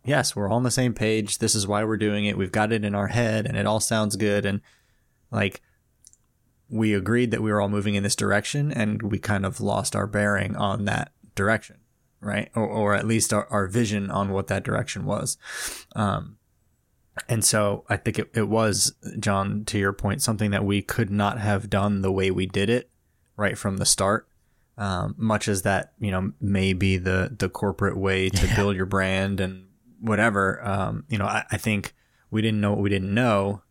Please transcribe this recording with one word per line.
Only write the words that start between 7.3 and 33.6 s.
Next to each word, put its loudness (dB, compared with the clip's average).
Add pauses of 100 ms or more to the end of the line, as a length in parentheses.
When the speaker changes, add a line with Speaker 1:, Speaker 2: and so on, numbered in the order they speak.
Speaker 1:
that 0
we 0
were 2
all 0
moving 0
in 0
this 0
direction, 0
and 0
we -2
kind -2
of -4
lost -2
our 0
bearing 0
on -2
that -2 (220)
direction, -2 (420)
right? -4
Or, 0
or 0
at 0
least 2
our, 0
our 0
vision 0
on 0
what -2
that -2
direction -4
was. -4 (580)
Um, -2 (920)
and 2
so 2
I 0
think -2
it, -6
it 0
was, 2 (260)
John, 0
to -2
your 2
point, -2
something 0
that 0
we 2
could -2
not 0
have 0
done 2
the 2
way 2
we 0
did 0
it 0 (460)
right 0
from -2
the 0
start. 2 (480)
Um, -4
much 0
as 0
that, 0
you -2
know, -2
may 2
be 2
the, 0
the -2
corporate -2
way 0
to 2
Speaker 2:
Yeah. 2
Speaker 1:
build 2
your 0
brand 0
and -6 (360)
whatever, 2
um, -2
you -2
know, 0
I, -2
I 0
think -2 (360)
we 0
didn't 0
know 2
what 0
we 2
didn't 0
know. 2